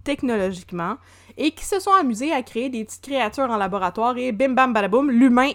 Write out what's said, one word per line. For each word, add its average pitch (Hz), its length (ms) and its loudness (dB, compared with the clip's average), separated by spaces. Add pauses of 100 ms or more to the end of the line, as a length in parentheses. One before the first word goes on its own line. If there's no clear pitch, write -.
technologiquement 196 920 -4 (400)
et 302 140 0
qui - 140 -16
se 392 160 -2
sont 392 120 0
amusés 285 400 0
à 269 100 -2
créer 247 280 -6
des 220 140 -6
petites - 200 -16
créatures 262 460 -2
en 220 60 -2
laboratoire 196 600 -2
et 254 160 -2
bim 262 180 0
bam 254 220 2
badaboum, 220 380 2
l'humain 254 440 4